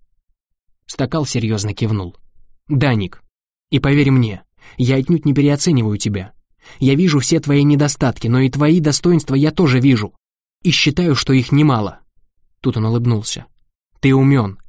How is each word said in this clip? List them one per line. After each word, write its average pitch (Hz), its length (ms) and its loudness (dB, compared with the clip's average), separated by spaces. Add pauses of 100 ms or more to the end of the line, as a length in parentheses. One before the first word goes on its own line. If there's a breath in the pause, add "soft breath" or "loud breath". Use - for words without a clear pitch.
(840)
Стакал 135 400 -6
серьёзно 107 480 -4
кивнул. 104 440 -6 (500)
«Да, 139 260 0
Ник. 98 300 -6 (460)
И 139 100 0
поверь 139 320 2
мне, 117 320 0 (320 soft breath)
я 127 220 0
отнюдь 139 280 0
не 143 80 0
переоцениваю 143 640 0
тебя. 101 360 -6 (460 loud breath)
Я 135 160 2
вижу 156 240 2
все 160 200 0
твои 143 240 0
недостатки, 143 640 0
но 123 140 2
и 135 80 2
твои 147 320 2
достоинства 151 540 0
я 147 160 2
тоже 139 280 2
вижу. 120 340 2 (520)
И 175 60 0
считаю, 165 440 0
что - 160 -2
их 131 200 2
немало». 135 480 0 (600)
Тут 127 180 -2
он 110 80 -2
улыбнулся. 117 600 -2 (540)
«Ты 135 160 2
умён, 135 420 2 (120)